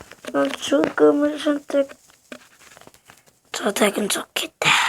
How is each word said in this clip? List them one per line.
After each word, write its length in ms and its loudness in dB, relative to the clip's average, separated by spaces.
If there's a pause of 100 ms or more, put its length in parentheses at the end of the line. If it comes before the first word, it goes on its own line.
(320)
난 200 0
죽음을 840 2
선택-, 520 -2 (1600)
저 180 -4
닭은 380 0
좋겠다. 640 -4 (180)